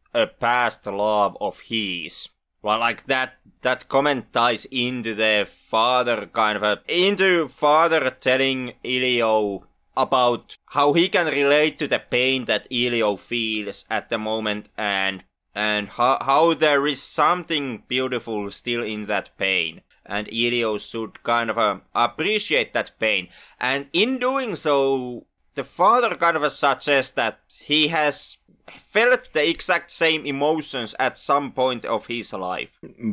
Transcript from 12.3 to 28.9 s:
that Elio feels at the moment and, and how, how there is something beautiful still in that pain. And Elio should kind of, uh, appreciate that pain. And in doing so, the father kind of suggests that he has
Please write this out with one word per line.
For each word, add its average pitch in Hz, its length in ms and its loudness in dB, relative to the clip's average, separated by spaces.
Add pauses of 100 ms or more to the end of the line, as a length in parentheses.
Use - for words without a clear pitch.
that 107 260 -2
Elio 120 460 0
feels 110 720 -6
at 107 200 -4
the 117 80 -2
moment 107 600 -4
and, 98 440 -2 (320)
and 104 360 -2
how, 127 320 2
how 147 320 4
there 143 340 2
is 139 160 -2
something 156 840 -2
beautiful 120 600 -2
still 120 320 -4
in 107 240 -8
that 101 300 -4
pain. 90 440 -2 (240)
And 104 240 -6
Elio 117 480 0
should 110 460 -10
kind 117 260 0
of, 107 80 -2
uh, 104 220 0 (140)
appreciate 151 800 0
that 113 260 -4
pain. 101 280 0 (320)
And 139 320 -4
in 240 260 0
doing 254 380 -2
so, 135 720 0 (300)
the 135 100 -6
father 214 500 2
kind 170 220 2
of 147 160 0
suggests 139 580 0
that 113 280 -4 (260)
he 151 240 2
has 151 480 -2 (540)